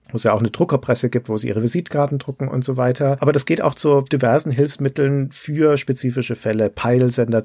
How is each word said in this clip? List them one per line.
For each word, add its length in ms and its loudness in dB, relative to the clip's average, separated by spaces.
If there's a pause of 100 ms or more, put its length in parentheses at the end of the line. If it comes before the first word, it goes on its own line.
(100)
wo 60 -4
es 60 -4
ja 100 4
auch 80 2
eine 100 2
Druckerpresse 600 0
gibt, 180 -2
wo 80 -2
sie 120 -4
ihre 140 0
Visitkarten 540 0
drucken 320 -6
und 160 -2
so 140 -2
weiter. 420 0
Aber 120 4
das 120 0
geht 160 0
auch 140 0
zu 260 2
diversen 500 0
Hilfsmitteln 800 0
für 460 0
spezifische 600 -4
Fälle, 340 0
Peilsender 760 2